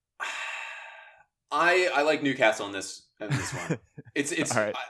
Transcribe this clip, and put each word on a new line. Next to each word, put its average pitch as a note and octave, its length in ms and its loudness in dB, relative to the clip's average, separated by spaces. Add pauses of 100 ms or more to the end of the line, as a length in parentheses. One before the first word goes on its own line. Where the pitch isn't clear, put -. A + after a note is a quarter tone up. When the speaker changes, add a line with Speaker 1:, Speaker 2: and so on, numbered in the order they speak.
(180)
Speaker 1:
<sighs> - 40 -8 (1300)
I, F3 440 4
I C#3+ 80 4
like D3+ 200 2
Newcastle B2 440 4
in G2 60 -8
this, - 340 -8 (140)
in G#2+ 100 -8
this A2+ 240 -2
one. B2+ 300 -4
Speaker 2:
<laughs> - 40 -20 (260)
Speaker 1:
It's, D3+ 180 -2
it's, D#3 240 0
Speaker 2:
All A2+ 80 4
right. G#2 100 -4 (160)